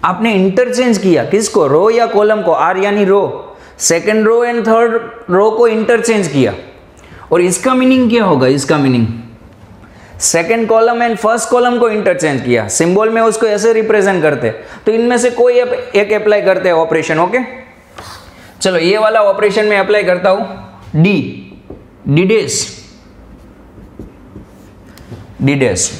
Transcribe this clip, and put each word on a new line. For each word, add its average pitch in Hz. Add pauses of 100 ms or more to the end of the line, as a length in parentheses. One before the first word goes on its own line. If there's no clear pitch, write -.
आपने 214
इंटरचेंज 220
किया, 170
किसको? 202
रो 165
या 233
कॉलम 208
को, 175
आर 165
यानी 202
रो, 190 (380)
second 214
row 233
and 240
third 226 (460)
row 220
को 240
इंटरचेंज 220
किया। 131 (800)
और 175
इसका 185
मीनिंग 254
क्या 226
होगा? 139
इसका 143
मीनिंग 127 (1200)
second 226
column 226
and 233
first 220
column 240
को 226
interchange 175
किया, 117
Symbol 185
में 226
उसको 226
ऐसे 214
represent 202
करते, 143 (360)
तो 214
इनमें 240
से 240
कोई 240
एक, 247 (220)
एक 202
apply 208
करते 185
हैं 170
operation, 160
okay? 190 (1200)
चलो, 185
ये 175
वाला 220
operation 208
मैं 208
apply 202
करता 180
हूँ, 202 (480)
D, 175 (880)
डी 151
days, 190 (2750)
D 139
days। 123